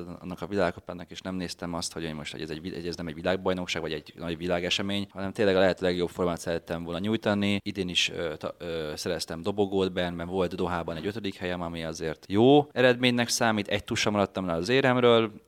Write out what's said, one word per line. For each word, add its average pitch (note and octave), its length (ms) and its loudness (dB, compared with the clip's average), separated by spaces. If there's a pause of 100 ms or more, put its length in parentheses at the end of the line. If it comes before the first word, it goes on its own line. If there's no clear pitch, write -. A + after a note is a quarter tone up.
(200)
annak F2 200 -10
a E2+ 60 -8
világkupának, F2+ 640 -4
és E2 100 -16
nem F#2 140 -6
néztem F2 400 -6
azt, E2+ 180 -6
hogy E2 100 -8
én D#2+ 120 -6
most, D2 180 -10
hogy - 80 -10
ez D#2+ 100 -8
egy D#2 100 -8
vi-, F2 140 -8
hogy E2+ 120 -8
ez E2 100 -6
nem F2 100 -8
egy D#2 80 -8
világbajnokság, F2+ 680 -2
vagy D#2+ 100 -4
egy D#2 240 -8
nagy E2+ 200 -6
világesemény, F2+ 760 -2
hanem F#2+ 220 -8
tényleg G2 240 4
a - 20 6
lehető F#2 260 4
legjobb F2+ 240 2
formát F2 300 -2
szerettem E2+ 460 -4
volna E2 140 -6
nyújtani. G2+ 640 0
Idén F#2 260 -4
is, E2+ 220 0
ö, E2 260 -4
ta-, - 220 -8
ö, E2 360 -6
szereztem E2 480 -4
dobogót, G2 500 0
Bernben F2 340 -2
volt F2+ 280 0
Dohában E2+ 420 -2
egy E2 100 -4
ötödik G2+ 280 -6
helyem, F2+ 260 -4
ami E2+ 240 -6
azért D#2+ 440 -6
jó C3+ 440 8
eredménynek B2 560 4
számít. A2 400 2
Egy G#2 160 0
tussal A2 280 0
maradtam G2 340 2
le F2 60 0
az E2+ 160 -2
éremről, B2 640 6 (160)